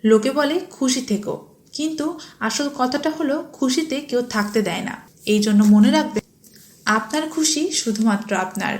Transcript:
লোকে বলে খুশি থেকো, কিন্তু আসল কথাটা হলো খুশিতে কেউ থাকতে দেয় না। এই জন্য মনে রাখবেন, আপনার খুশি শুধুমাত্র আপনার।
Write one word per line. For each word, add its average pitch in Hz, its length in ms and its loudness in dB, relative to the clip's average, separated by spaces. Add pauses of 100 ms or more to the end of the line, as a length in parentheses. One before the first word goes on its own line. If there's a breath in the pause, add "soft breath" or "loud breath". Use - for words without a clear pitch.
লোকে 220 360 4
বলে 294 160 0 (200)
খুশি 262 260 -2 (100)
থেকো, - 220 -4 (420)
কিন্তু 311 300 -4 (420 loud breath)
আসল 285 200 -4 (120)
কথাটা 262 380 -2
হলো 285 180 -2 (220)
খুশিতে 269 380 -2 (140)
কেউ 247 120 0 (120)
থাকতে 208 340 0
দেয় 180 200 -4
না। - 80 -10 (380)
এই 214 120 4
জন্য 208 160 6 (120)
মনে 208 240 8
রাখবেন, 214 260 -2 (760 loud breath)
আপনার 294 260 -4 (120)
খুশি 311 260 0 (200)
শুধুমাত্র 214 500 0 (140)
আপনার। 190 340 -4